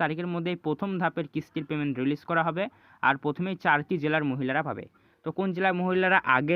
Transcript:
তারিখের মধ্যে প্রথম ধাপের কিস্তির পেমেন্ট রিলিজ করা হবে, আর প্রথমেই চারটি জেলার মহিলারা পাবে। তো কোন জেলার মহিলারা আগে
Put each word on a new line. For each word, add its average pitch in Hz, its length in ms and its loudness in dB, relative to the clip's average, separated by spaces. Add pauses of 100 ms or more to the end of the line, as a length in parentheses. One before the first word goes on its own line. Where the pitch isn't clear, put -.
তারিখের 160 340 -2
মধ্যে 170 180 -2 (140)
প্রথম 156 320 -2
ধাপের 170 340 -2
কিস্তির 156 360 -6
পেমেন্ট 147 320 -2
রিলিজ 143 300 -2
করা 165 180 2
হবে, 165 160 -2 (380)
আর 135 120 4 (100)
প্রথমেই 175 400 -2
চারটি 147 380 2
জেলার 151 280 2
মহিলারা 135 380 -2
পাবে। 117 160 -6 (400)
তো - 40 -6 (100)
কোন 196 160 0
জেলার 185 260 2
মহিলারা 185 380 4 (180)
আগে 143 200 2